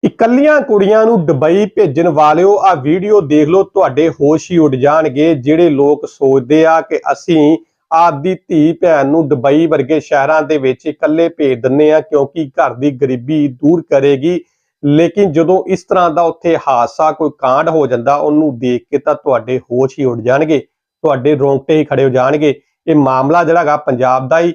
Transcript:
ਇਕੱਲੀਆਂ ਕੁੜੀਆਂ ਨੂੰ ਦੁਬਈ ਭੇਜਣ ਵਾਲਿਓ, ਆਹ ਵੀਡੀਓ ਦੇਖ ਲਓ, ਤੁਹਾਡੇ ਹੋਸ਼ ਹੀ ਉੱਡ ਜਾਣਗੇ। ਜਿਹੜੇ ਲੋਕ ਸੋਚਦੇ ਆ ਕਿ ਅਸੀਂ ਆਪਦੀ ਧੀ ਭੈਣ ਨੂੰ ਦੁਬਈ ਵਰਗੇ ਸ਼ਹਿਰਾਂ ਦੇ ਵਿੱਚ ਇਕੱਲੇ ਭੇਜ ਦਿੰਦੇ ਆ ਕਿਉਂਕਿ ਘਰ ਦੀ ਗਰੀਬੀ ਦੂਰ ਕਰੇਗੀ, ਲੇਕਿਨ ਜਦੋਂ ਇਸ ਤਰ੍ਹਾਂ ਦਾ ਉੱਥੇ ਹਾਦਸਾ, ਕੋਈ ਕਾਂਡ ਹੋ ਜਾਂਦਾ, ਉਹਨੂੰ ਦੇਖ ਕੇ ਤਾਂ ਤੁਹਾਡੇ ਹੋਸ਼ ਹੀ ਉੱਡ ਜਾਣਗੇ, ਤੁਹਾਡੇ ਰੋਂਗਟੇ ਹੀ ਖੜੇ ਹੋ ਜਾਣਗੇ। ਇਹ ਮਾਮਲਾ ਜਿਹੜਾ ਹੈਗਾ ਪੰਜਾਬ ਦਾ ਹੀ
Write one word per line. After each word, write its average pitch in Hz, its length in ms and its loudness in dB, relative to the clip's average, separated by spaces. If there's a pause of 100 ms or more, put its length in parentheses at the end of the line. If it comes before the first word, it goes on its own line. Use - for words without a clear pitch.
ਇਕੱਲੀਆਂ 269 560 0
ਕੁੜੀਆਂ 208 440 2
ਨੂੰ 220 200 0
ਦੁਬਈ 160 400 0
ਭੇਜਣ 170 420 0
ਵਾਲਿਓ, 156 500 2
ਆਹ 185 180 2
ਵੀਡੀਓ 180 460 0
ਦੇਖ 151 260 2
ਲਓ, 185 160 2
ਤੁਹਾਡੇ 160 460 0
ਹੋਸ਼ 151 420 -2
ਹੀ 180 60 0
ਉੱਡ 151 180 2
ਜਾਣਗੇ। 151 600 0
ਜਿਹੜੇ 156 340 2
ਲੋਕ 143 360 0
ਸੋਚਦੇ 135 600 0
ਆ 160 160 2
ਕਿ 160 160 -6
ਅਸੀਂ 156 600 0 (340)
ਆਪਦੀ 165 440 0
ਧੀ 160 380 0
ਭੈਣ 160 320 0
ਨੂੰ 151 220 0
ਦੁਬਈ 143 400 0
ਵਰਗੇ 147 320 0
ਸ਼ਹਿਰਾਂ 147 420 0
ਦੇ 151 160 -2
ਵਿੱਚ 131 280 -4
ਇਕੱਲੇ 160 440 -2
ਭੇਜ 135 320 -4
ਦਿੰਦੇ 143 300 2
ਆ 156 80 2
ਕਿਉਂਕਿ 151 500 -4
ਘਰ 139 240 -2
ਦੀ 135 180 -2
ਗਰੀਬੀ 131 560 -4
ਦੂਰ 147 420 0
ਕਰੇਗੀ, 143 520 0 (440)
ਲੇਕਿਨ 170 460 2
ਜਦੋਂ 165 360 0
ਇਸ 185 160 -4
ਤਰ੍ਹਾਂ 180 260 0
ਦਾ 160 120 -2
ਉੱਥੇ 165 360 -2
ਹਾਦਸਾ, 135 540 -2
ਕੋਈ 151 260 -4
ਕਾਂਡ 139 320 0
ਹੋ 156 180 0
ਜਾਂਦਾ, 123 280 0
ਉਹਨੂੰ 151 440 -2
ਦੇਖ 123 220 -4 (100)
ਕੇ 143 60 -2
ਤਾਂ 147 180 -2
ਤੁਹਾਡੇ 127 440 -4
ਹੋਸ਼ 131 400 -4
ਹੀ 139 60 -2
ਉੱਡ 117 160 -4
ਜਾਣਗੇ, 139 380 0 (440)
ਤੁਹਾਡੇ 147 320 0
ਰੋਂਗਟੇ 139 420 0
ਹੀ 151 80 0
ਖੜੇ 139 180 -2
ਹੋ 135 60 2
ਜਾਣਗੇ। 135 520 0 (260)
ਇਹ 160 80 2
ਮਾਮਲਾ 139 480 0
ਜਿਹੜਾ 165 160 0
ਹੈਗਾ 147 180 0
ਪੰਜਾਬ 131 500 -2
ਦਾ 160 120 2
ਹੀ 170 160 -2